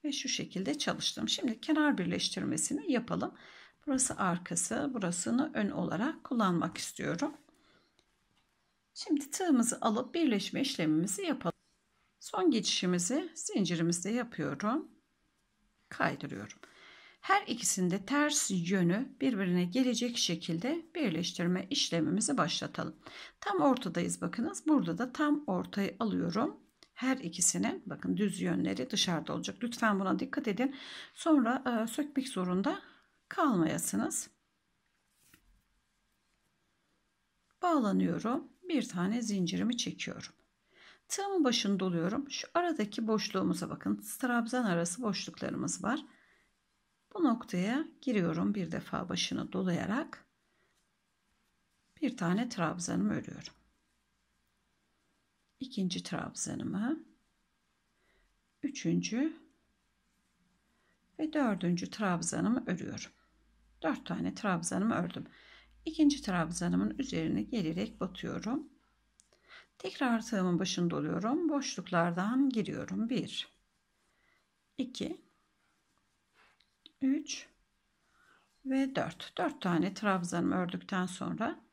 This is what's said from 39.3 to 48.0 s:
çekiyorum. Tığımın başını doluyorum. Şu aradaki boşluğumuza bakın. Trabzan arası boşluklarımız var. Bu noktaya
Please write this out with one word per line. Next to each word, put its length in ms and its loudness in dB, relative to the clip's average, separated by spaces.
çekiyorum. 560 -6
Tığımın 360 2
başını 360 2
doluyorum. 500 0
Şu 240 -8
aradaki 520 0
boşluğumuza 640 0
bakın. 260 -2
Trabzan 440 0
arası 380 0
boşluklarımız 840 -4
var. 200 -2
Bu 100 2
noktaya 640 0